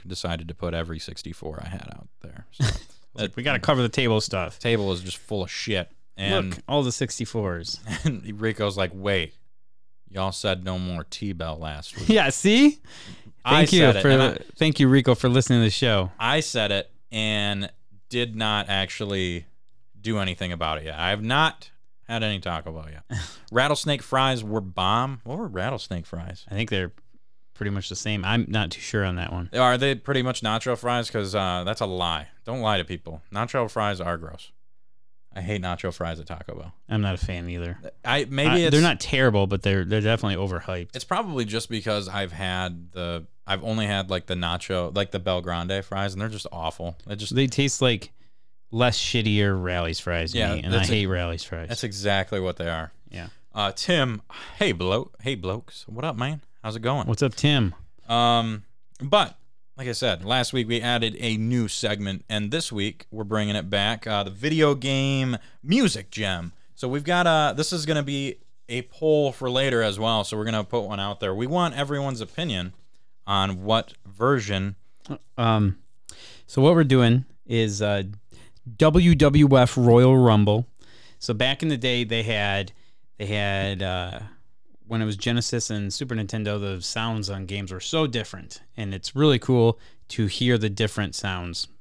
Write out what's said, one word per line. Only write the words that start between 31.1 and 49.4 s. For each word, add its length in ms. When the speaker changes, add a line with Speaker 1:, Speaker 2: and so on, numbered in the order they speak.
Speaker 1:
'Cause, 240
uh, 300
that's 160
a 60
lie. 420
Don't 180
lie 160
to 60
people. 380
Nacho 380
fries 300
are 180
gross. 320
I 100
hate 200
nacho 320
fries 240
at 80
Taco 300
Bell. 160
Speaker 2:
I'm 140
not 120
a 40
fan 300
either. 300
Speaker 1:
I, 240
maybe 220
Speaker 2:
I, 80
Speaker 1:
it's 140
Speaker 2:
they're 100
not 160
terrible, 480
but 160
they're, 220
they're 160
definitely 440
overhyped. 520
Speaker 1:
It's 80
probably 400
just 240
because 400
I've 240
had 580
the, 360
I've 160
only 240
had, 240
like, 160
the 80
nacho, 600
like, 160
the 80
Bel 220
Grande 420
fries, 300
and 80
they're 60
just 220
awful. 460
It 80
just 200
Speaker 2:
They 100
taste 340
like 300
less 260
shittier 640